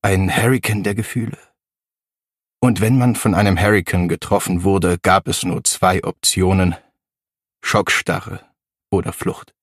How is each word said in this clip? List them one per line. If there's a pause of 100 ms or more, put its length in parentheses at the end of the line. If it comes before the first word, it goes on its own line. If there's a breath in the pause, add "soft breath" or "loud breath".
Ein
Hurrikan
der
Gefühle. (1200)
Und
wenn
man
von
einem
Hurrikan
getroffen
wurde,
gab
es
nur
zwei
Optionen: (880)
Schockstarre (440)
oder
Flucht.